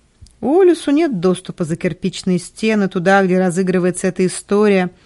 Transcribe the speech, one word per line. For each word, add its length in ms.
Уоллесу 500
нет 300
доступа 440
за 120
кирпичные 640
стены, 480
туда, 360
где 140
разыгрывается 720
эта 180
история. 640